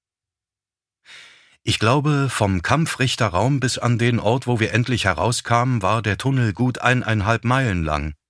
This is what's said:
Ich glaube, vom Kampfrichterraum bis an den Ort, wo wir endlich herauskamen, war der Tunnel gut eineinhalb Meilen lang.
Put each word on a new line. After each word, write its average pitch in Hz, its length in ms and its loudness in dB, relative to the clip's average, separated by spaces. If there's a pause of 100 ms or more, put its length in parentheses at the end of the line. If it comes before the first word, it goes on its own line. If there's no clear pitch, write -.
(1600)
Ich - 160 -4
glaube, 139 520 2
vom 95 320 0
Kampfrichterraum 127 960 0
bis 123 160 -2
an 120 220 0
den 117 200 2
Ort, 113 280 0
wo 120 140 0
wir 107 120 0
endlich 117 320 0
herauskamen, 117 800 0
war 104 180 0
der 104 160 -2
Tunnel 127 380 0
gut 123 240 -2
eineinhalb 113 680 0
Meilen 117 400 0
lang. 76 300 -4 (160)